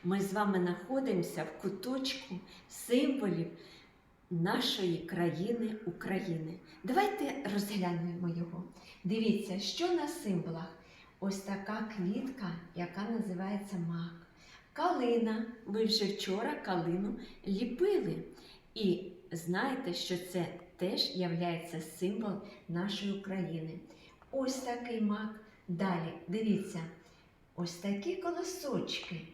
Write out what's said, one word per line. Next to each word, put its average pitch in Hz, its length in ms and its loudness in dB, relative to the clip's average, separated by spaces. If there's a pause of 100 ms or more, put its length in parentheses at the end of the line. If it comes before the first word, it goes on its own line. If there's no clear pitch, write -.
Ми 190 180 2
з 185 120 0
вами 196 260 4
знаходимося 180 840 2
в - 180 -8
куточку 262 720 -2 (340)
символів 233 800 4 (800)
нашої 180 680 2
країни 185 800 0 (100)
України. 170 680 -2 (300)
Давайте 339 500 4 (200)
розглянемо 175 840 0
його. - 260 -4 (400)
Дивіться, 202 560 2
що 349 340 2
на 302 140 4
символах. 175 680 -2 (440)
Ось 196 200 0
така 214 580 -4
квітка, 202 540 0 (240)
яка 175 260 -4 (180)
називається 196 580 -2
мак. 170 500 -4 (460)
Калина. 240 720 4 (200)
Ви 220 200 4
вже 208 200 4
вчора 214 500 0 (100)
калину 185 500 2 (320)
ліпили. 233 680 2 (580)
І 196 380 2 (200)
знаєте, 180 600 0
що 175 240 -2
це 175 280 -2 (320)
теж - 380 0
являється 175 680 0
символ 202 520 -2 (360)
нашої 196 440 0
України. 170 640 -4 (520)
Ось 262 240 0
такий 240 460 -2
мак. 208 400 0 (360)
Далі, 165 360 2 (140)
дивіться, 196 520 2 (760)
ось 175 180 -2
такі 202 420 0
колосочки. 294 1040 -2 (120)